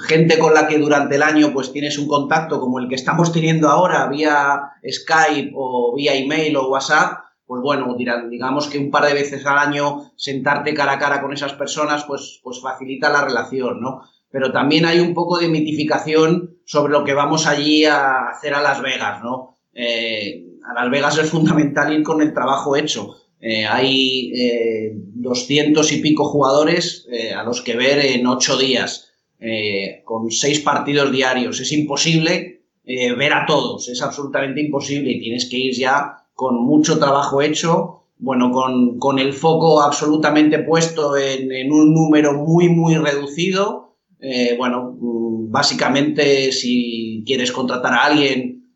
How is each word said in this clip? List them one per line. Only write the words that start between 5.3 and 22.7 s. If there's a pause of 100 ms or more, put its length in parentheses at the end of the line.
o
vía
email
o
WhatsApp, (220)
pues,
bueno,
dirán,
digamos
que
un
par
de
veces
al
año
sentarte
cara
a
cara
con
esas
personas,
pues,
pues
facilita
la
relación,
¿no? (300)
Pero
también
hay
un
poco
de
mitificación
sobre
lo
que
vamos
allí
a
hacer
a
Las
Vegas,
¿no? (160)
Eh, (240)
a
Las
Vegas
es
fundamental
ir
con
el
trabajo